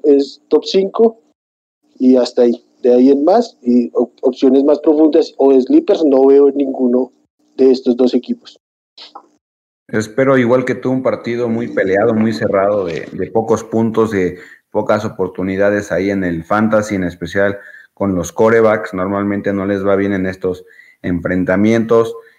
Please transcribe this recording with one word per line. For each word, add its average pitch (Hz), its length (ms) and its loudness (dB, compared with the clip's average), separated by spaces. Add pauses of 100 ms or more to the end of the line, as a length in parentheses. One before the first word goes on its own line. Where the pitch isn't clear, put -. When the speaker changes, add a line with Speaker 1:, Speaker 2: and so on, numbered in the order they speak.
Speaker 1:
es 143 460 0
top 151 160 0
cinco 196 540 0 (800)
y 127 200 2
hasta 123 260 0
ahí. 120 200 0 (200)
De 123 100 4
ahí 127 160 6
en 143 140 2
más, 220 400 0
y 120 320 0
op-, - 260 -2
opciones 131 420 2
más 147 160 2
profundas 156 580 2
o 135 220 4
sleepers, 160 460 2
no 135 220 4
veo 139 220 6
en 135 80 -2
ninguno 131 540 -2 (460)
de 131 140 4
estos 127 260 0
dos 127 160 2
equipos. - 460 -6 (1300)
Speaker 2:
Espero, 131 500 0
igual 127 280 2
que 127 100 -4
tú, - 160 -6
un 131 100 -2
partido 120 480 -4
muy 117 180 -4
peleado, 101 460 0
muy 110 200 0
cerrado, 101 520 -2
de, 80 260 -8
de 92 200 -8
pocos 110 320 -2
puntos, 113 480 -2
de 90 260 -2 (320)
pocas 104 360 -2
oportunidades 95 840 -4
ahí 95 200 -2
en 98 120 -2
el 85 200 -4
fantasy, 107 520 -2
en 92 100 -4
especial 98 520 -4 (360)
con 101 200 -4
los 85 180 -6
quarterbacks. 113 600 0
Normalmente 101 600 -4
no 95 120 -4
les 98 200 -4
va 98 100 0
bien 98 180 -2
en 92 120 -2
estos 92 400 -6 (360)
enfrentamientos. 98 1120 0 (240)